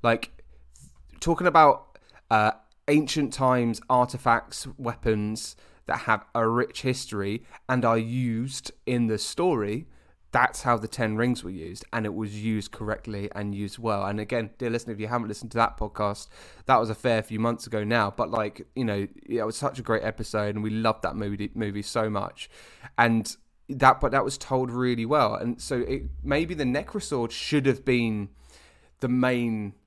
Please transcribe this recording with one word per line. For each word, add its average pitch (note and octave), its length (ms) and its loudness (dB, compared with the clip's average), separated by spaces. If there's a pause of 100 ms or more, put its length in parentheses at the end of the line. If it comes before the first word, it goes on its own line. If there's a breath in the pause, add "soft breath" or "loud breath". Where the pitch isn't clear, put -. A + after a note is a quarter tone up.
Like, - 420 0 (760)
talking E3+ 260 2
about, D#3 500 6 (320 soft breath)
uh, G#2+ 220 6 (380)
ancient D3 420 2
times, B2 480 2 (100)
artifacts, B2 760 2 (100)
weapons A2 800 -2 (300 soft breath)
that - 140 -2
have G#2+ 260 0 (100)
a A#2 100 2
rich A#2+ 360 0
history A2 640 -4 (240 loud breath)
and B2+ 160 2
are A#2 120 4
used A#2+ 760 -4 (120)
in A#2+ 220 2
the A2 100 0
story, B2+ 720 0 (460 soft breath)
that's B2 300 2
how B2 140 4
the A2 100 -6
Ten A2 280 -2
Rings A#2+ 280 0
were F2+ 80 -8
used, F2 420 -12
and A2 140 -2
it G2+ 80 -4
was G#2 280 -6
used A2 280 -2
correctly G#2 640 -6
and G2+ 180 -6
used G2+ 240 -6
well. G#2+ 300 -2
And G#2 120 -2
again, A2 380 -4
dear A#2+ 140 -2
listener, A#2 200 -4
if G#2 80 -8
you G#2+ 60 -4
haven't A#2 220 -2
listened A2 240 -10
to A#2 80 -4
that - 180 2
podcast, G#2 500 -4 (380 loud breath)
that A2+ 120 6
was A2 120 2
a G#2+ 60 -2
fair A#2 260 2
few G#2+ 180 -6
months A#2 280 -2
ago G#2+ 160 -4
now. G#2+ 260 2
But, F#2+ 220 -4
like, G#2+ 340 -4 (100)
you C3 80 -2
know, G2+ 240 0 (200)
it A2+ 160 -2
was A2+ 120 -4
such C#3 220 -4
a B2 60 -10
great A2 180 0
episode, G#2+ 540 -2
and G#2+ 80 -4
we A2 80 -2
loved A2 320 0
that F#2 120 -2
movie, G2+ 380 -6
movie G#2 300 -4
so A2 260 -2
much. G2+ 400 -6 (480 loud breath)
And A#2 400 4 (320)
that, C3 320 6
but C3 100 2
that C3+ 120 2
was C3+ 160 -4
told C3 320 -2
really A#2+ 340 0
well. A#2+ 300 2
And - 260 -4
so B2+ 200 -2
it, - 240 -4 (180)
maybe D#3+ 320 -2
the D3 80 -2
Necrosword B2+ 680 -2
should C#3 380 0
have C3 180 0
been A2+ 440 0 (720 soft breath)
the C3 80 -2
main A#2+ 680 0 (120)